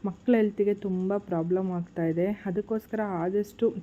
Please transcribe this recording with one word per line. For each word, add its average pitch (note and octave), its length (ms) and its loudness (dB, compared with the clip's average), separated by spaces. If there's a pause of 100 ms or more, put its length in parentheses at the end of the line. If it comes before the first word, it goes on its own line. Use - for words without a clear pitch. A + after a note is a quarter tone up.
ಮಕ್ಕಳ A3 300 2
ಹೆಲ್ತಿಗೆ G#3 380 2
ತುಂಬ F#3+ 440 -2
ಪ್ರಾಬ್ಲಮ್ F#3 540 0
ಆಗ್ತಾ F3 340 -4
ಇದೆ. F3 400 0
ಅದಕ್ಕೋಸ್ಕರ G#3+ 580 -4
ಆದಷ್ಟು G3+ 800 -2